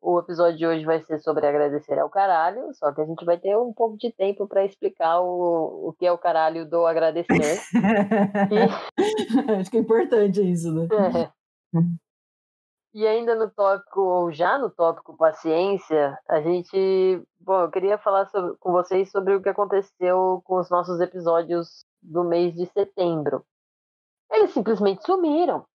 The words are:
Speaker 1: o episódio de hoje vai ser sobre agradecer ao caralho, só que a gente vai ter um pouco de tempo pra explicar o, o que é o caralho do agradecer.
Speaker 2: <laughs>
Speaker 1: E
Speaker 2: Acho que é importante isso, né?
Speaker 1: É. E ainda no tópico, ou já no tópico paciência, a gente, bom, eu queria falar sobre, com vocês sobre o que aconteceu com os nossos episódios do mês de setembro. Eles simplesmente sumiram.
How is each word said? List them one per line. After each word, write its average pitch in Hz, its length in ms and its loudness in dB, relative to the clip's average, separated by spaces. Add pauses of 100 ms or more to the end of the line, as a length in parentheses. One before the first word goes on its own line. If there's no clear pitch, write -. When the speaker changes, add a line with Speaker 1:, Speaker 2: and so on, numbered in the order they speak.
Speaker 1:
o 175 200 0
episódio 170 360 0
de 160 120 -2
hoje 160 160 -2
vai 160 180 0
ser 156 160 -6
sobre 151 260 -2
agradecer 147 540 0
ao 151 100 0
caralho, 196 640 0
só 143 180 -2
que 147 80 -6
a 156 40 0
gente 165 200 -10
vai 170 160 2
ter 196 180 0
um 240 140 -2
pouco 220 260 -2
de 233 140 -6
tempo 202 340 -4
pra 196 180 0
explicar 180 560 -2
o, 175 680 -2
o 160 60 -10
que 180 120 -2
é 180 60 4
o 170 60 0
caralho 160 520 0
do 170 160 2
agradecer. 165 720 0 (140)
Speaker 2:
<laughs> 208 1800 0
Speaker 1:
E 202 100 0
Speaker 2:
Acho 185 100 -6
que 240 80 -2
é - 20 2
importante 214 600 2
isso, 175 320 0
né? 165 140 -2 (340)
Speaker 1:
É. 160 120 -4 (1600)
E 214 120 -4
ainda 233 260 0
no 220 160 -2
tópico, 196 500 -2
ou 180 320 0
já 175 240 0
no 254 140 -4
tópico 165 460 -2
paciência, 160 1000 0 (120)
a 160 120 2
gente, 185 800 0 (200)
bom, 190 220 0
eu 165 80 0
queria 190 280 0
falar 196 280 0
sobre, 185 320 -6
com 185 120 -4
vocês 185 400 0
sobre 196 240 0
o 196 80 0
que 202 60 0
aconteceu 185 960 0
com 180 160 0
os 175 100 -4
nossos 175 300 -2
episódios 170 840 -2 (160)
do 165 220 -4
mês 170 320 0
de 175 120 -6
setembro. 165 760 -2 (840)
Eles 427 220 4
simplesmente 202 520 0
sumiram. 320 680 0